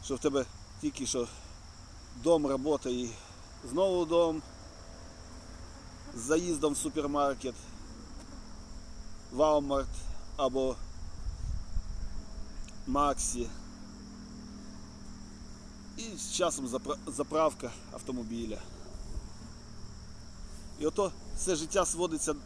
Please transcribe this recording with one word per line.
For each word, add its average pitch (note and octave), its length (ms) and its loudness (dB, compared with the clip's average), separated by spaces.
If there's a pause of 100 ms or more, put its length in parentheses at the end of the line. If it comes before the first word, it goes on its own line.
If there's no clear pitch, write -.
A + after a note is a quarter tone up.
що C#3 100 0
в A#2+ 40 0
тебе C#3 280 4 (340)
тільки C#3 260 0
що A#2+ 220 2 (920)
дом, D3+ 240 8
робота C3+ 440 4
і B2 200 2 (600)
знову F3+ 340 6
дом, E3 380 6 (1700)
з A#2 60 -6
заїздом D#3 520 4
в C3+ 40 2
супермаркет, C#3+ 800 2 (1800)
Walmart C#3+ 520 6 (500)
або C3 400 4 (2000)
Максі. C3+ 600 2 (2500)
І A3+ 200 -4
з - 160 -4
часом E3 340 4
запра-, C3 400 0
заправка D3 640 2 (220)
автомобіля. A#2 680 -4 (2250)
І D3+ 60 2
ото F#3 260 4 (240)
все F#3 200 4
життя D#3+ 300 4
сводиться D#3+ 480 2 (120)